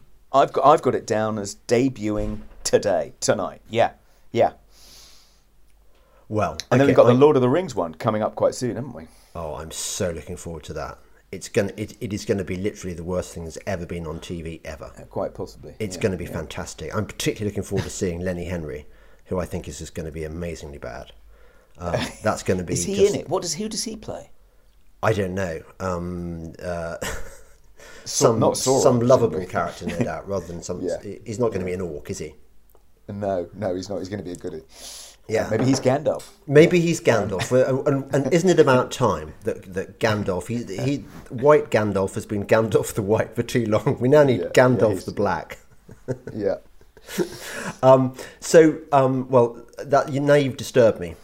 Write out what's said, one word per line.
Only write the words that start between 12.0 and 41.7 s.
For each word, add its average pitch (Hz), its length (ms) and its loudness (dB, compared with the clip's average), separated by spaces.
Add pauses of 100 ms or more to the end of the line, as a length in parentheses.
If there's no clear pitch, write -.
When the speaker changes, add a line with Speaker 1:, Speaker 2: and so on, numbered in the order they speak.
Speaker 2:
it 117 100 -6
is 104 140 -6
gonna 98 180 0
be 92 140 -6
literally 92 360 -6
the 85 100 -10
worst 90 300 -6
thing 85 120 -12
that's 80 200 -14
ever 90 200 -6
been 85 200 -8
on 80 140 -8
T 85 220 -10
V 80 240 -12
ever. 73 320 -14
Speaker 1:
Uh, - 60 -18
quite - 300 -6
possibly. 76 460 -14
Speaker 2:
It's 92 160 -6
Speaker 1:
Yeah, 80 60 -10
Speaker 2:
gonna 95 160 0
be 82 80 -8
Speaker 1:
yeah. - 60 -10
Speaker 2:
fantastic. 82 600 -10
I'm 101 120 -4
particularly - 460 -4
looking 98 120 -6
forward 92 220 -4
to - 40 -10
seeing 85 300 -4
Lenny 90 260 -6
Henry, 78 400 -8 (400)
who 92 140 -6
I 85 60 -4
think 82 220 -8
is 76 120 -12
just 80 160 -14
gonna 80 160 -8
be 80 140 -8
amazingly 80 520 -10
bad. 62 360 -14 (640)
Um, 87 180 -6 (140)
Speaker 1:
<laughs> - 140 -14
Speaker 2:
that's 104 200 -2
gonna 92 200 0
be 85 100 -6
Speaker 1:
Is - 120 -2
he - 100 -4
Speaker 2:
just 202 180 4
Speaker 1:
in - 80 -4
it? - 80 -12
What 180 120 -2
does, 170 120 -6
who 214 160 -8
does - 140 -8
he 220 120 -10
play? - 360 -14 (720)
Speaker 2:
I 113 100 2
don't 95 200 -4
know. 90 280 -6 (180)
Um, 87 840 -6
uh, 85 380 -6
<laughs> - 60 -10 (960)
Speaker 1:
Sau-, - 280 2
Speaker 2:
some, 110 80 2
Speaker 1:
not 131 140 4
Sauron, 131 280 2
Speaker 2:
some 123 180 6
lovable 120 380 4
Speaker 1:
presumably. 92 80 -6
Speaker 2:
character, 87 400 -6
no 85 140 -4
doubt, 82 280 -4
rather 95 200 -6
than 85 140 -12
some. 92 200 -8
Speaker 1:
<laughs> 92 40 -4
Yeah. 85 160 -4
Speaker 2:
he-, 101 240 -12
he's 110 140 -6
not 113 140 0
gonna 92 120 -4
be 90 80 -4
an 92 80 -4
orc, 80 280 -8
is 95 80 -8
he? 76 180 -12 (720)
Speaker 1:
No, 98 460 -4
no, 92 220 -4
he's 92 120 -6
not. 95 120 -6
He's 92 100 -8
gonna 101 140 -8
be 90 80 -10
a 87 40 -10
goodie. 92 280 -12 (640)
Speaker 2:
Yeah. 107 200 0
Speaker 1:
Uh, - 40 -6
maybe 113 140 0
he's 135 160 2
Gandalf. 127 480 0 (180)
Speaker 2:
Maybe 165 320 8
he's 165 220 0
Gandalf. 101 500 0
Uh, 127 320 2
and, 139 320 0
and 139 180 0
isn't 175 160 4
it 156 120 8
about 127 300 4
time 80 420 -2 (100)
that, 98 300 -8
that 95 260 -8
Gandalf, 101 480 0
he, 117 160 -6 (180)
he, - 180 -2 (300)
White 147 400 4
Gandalf 98 460 2